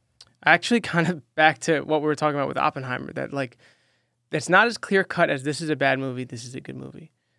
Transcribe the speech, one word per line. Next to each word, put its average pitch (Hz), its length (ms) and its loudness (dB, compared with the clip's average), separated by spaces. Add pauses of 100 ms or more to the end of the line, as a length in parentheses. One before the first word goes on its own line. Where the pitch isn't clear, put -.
(440)
actually 170 360 4
<laughs> - 140 -6
kind 165 140 2
of 170 260 -6
back 156 260 4
to 151 220 2
what 151 180 0
we 147 60 -2
were 151 100 2
talking 151 200 0
about 139 120 -2
with 135 80 -8
Oppenheimer, 135 560 -4
that, 131 220 -8
like, 135 220 -6 (760)
it's - 160 -4
not 190 180 6
as 233 120 -4
clear 190 260 0
cut 170 260 0
as 139 140 -4
this 143 160 -4
is 165 100 -4
a 151 60 0
bad 135 240 2
movie, 131 240 -6
this 120 200 -12
is 123 120 -16
a 135 40 -10
good 135 160 -14
movie. 135 360 -16 (260)